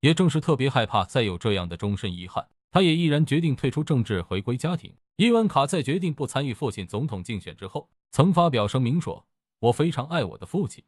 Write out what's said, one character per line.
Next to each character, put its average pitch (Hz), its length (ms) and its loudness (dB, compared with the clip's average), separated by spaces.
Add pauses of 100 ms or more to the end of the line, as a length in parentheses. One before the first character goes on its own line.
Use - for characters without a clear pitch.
也 160 140 4
正 180 140 4
是 156 120 0
特 151 160 0
别 131 140 0
害 117 160 2
怕 101 180 0
再 127 180 -2
有 95 140 -2
这 104 180 -2
样 90 140 -2
的 85 80 -10
终 101 200 -2
身 95 160 -6
遗 90 140 -10
憾， - 200 -8 (240)
她 185 120 4
也 160 140 4
毅 170 100 2
然 151 180 2
决 143 160 0
定 160 140 0
退 131 160 -2
出 151 120 -4
政 147 200 0
治， 98 200 -2
回 92 180 -4
归 120 160 -4
家 165 200 -4
庭。 - 160 -12 (240)
伊 226 140 4
万 226 180 4
卡 139 180 2
在 165 160 -2
决 143 160 -2
定 170 140 -2
不 139 140 -6
参 143 200 -4
与 120 80 -4
父 131 160 -4
亲 95 160 -8
总 117 200 -4
统 98 160 -6
竞 101 180 -8
选 80 160 -14
之 98 100 -14
后， - 220 -12 (220)
曾 180 220 4
发 170 160 4
表 117 180 2
声 131 140 0
明 131 200 0
说 - 260 -10 (340)
：“我 117 120 4
非 160 180 0
常 139 160 -6
爱 160 180 -2
我 - 140 -10
的 - 60 -14
父 175 240 -2
亲 - 200 -16